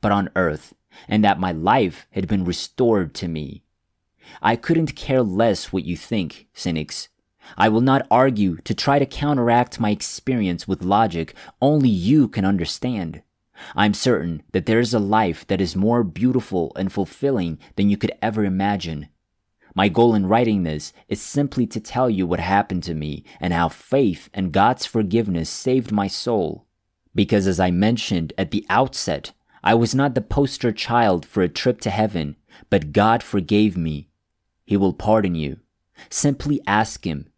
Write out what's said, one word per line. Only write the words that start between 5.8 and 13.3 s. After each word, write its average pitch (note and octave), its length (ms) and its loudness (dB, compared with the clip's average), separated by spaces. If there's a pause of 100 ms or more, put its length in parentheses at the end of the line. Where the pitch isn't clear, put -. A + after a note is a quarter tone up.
you E2+ 100 -4
think, - 580 -6
cynics. - 560 -6 (480)
I A2 120 4
will A2 120 4
not C3+ 280 2
argue A2 520 2
to - 120 -4
try C#3 240 2
to C#3 80 2
counteract B2 760 0
my G#2+ 120 2
experience G#2 760 -4
with F#2+ 160 -4
logic F#2 520 0 (260)
only C#3 280 4
you A2 380 4
can G#2 160 -2
understand. F#2+ 760 -2 (540)